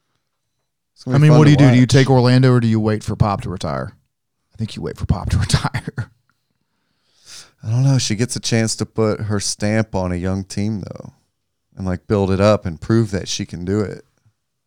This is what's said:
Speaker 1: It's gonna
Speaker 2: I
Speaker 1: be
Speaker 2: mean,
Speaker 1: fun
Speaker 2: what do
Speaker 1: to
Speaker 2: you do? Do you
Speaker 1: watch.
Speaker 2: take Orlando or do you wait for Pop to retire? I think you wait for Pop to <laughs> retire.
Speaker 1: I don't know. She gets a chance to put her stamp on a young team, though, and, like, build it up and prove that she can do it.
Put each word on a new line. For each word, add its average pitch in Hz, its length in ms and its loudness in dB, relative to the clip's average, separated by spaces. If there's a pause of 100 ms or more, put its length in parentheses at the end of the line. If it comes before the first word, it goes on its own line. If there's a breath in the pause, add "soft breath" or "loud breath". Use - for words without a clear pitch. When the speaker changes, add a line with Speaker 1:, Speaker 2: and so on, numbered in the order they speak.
(960)
Speaker 1:
It's - 80 -20
gonna 131 140 -2
Speaker 2:
I - 20 4
Speaker 1:
be 147 40 4
Speaker 2:
mean, 151 100 6
Speaker 1:
fun 151 80 8
Speaker 2:
what 151 60 8
do 147 100 8
Speaker 1:
to 143 80 6
Speaker 2:
you 139 40 8
do? - 40 8
Do 123 60 6
you 127 40 6
Speaker 1:
watch. 127 80 4
Speaker 2:
take 135 200 4
Orlando 127 420 4
or 123 80 4
do 117 80 0
you 110 100 2
wait 107 240 -2
for 107 140 -6
Pop 101 240 0
to - 100 -10
retire? 73 460 -8 (580)
I - 20 -20
think - 200 -8
you - 60 -12
wait - 140 -10
for - 80 -10
Pop - 260 -4
to - 80 0
<laughs> - 0 -
retire. - 720 -4 (1500 loud breath)
Speaker 1:
I 107 100 -10
don't 123 120 0
know. 135 160 0
She 110 160 -4
gets 120 220 -4
a 104 40 -8
chance 113 360 -2
to 107 100 -6
put 107 360 -4
her 104 180 -6
stamp 107 560 -4
on 92 160 -4
a 90 40 -4
young 92 280 -6
team, 104 380 -8
though, - 300 -16 (640)
and, 95 80 -10
like, 92 220 -6
build 98 240 0
it 95 100 0
up 104 240 2
and 85 160 -10
prove 113 300 0
that 92 160 -6
she - 180 -8
can 87 200 -12
do 101 160 -2
it. 95 240 -8 (600)